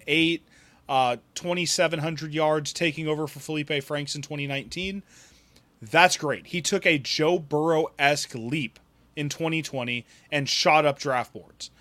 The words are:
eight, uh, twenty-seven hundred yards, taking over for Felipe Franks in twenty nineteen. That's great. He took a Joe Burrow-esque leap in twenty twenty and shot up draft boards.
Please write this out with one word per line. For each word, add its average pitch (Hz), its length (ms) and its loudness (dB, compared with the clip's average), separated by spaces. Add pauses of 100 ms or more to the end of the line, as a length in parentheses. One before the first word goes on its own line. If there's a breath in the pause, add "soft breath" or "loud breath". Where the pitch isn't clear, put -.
eight, 165 400 2 (440 soft breath)
uh, 127 260 4 (180)
twenty-seven 175 640 0
hundred 156 340 -6
yards, 151 400 0
taking 160 340 -2
over 151 180 -2
for 143 140 -12
Felipe 147 420 -4
Franks 147 320 -6
in 147 60 -8
twenty 143 260 -8
nineteen. 170 580 -6 (760 soft breath)
That's 156 380 6
great. 135 300 -4
He 180 120 -4
took 190 240 0
a 160 140 4
Joe 160 400 0
Burrow-esque 151 960 0
leap 123 440 -6 (380)
in 147 140 -4
twenty 160 320 -2
twenty 120 420 -6 (260 soft breath)
and 143 200 0
shot 156 340 6
up 139 140 2
draft 127 340 -2
boards. - 380 -18 (100 soft breath)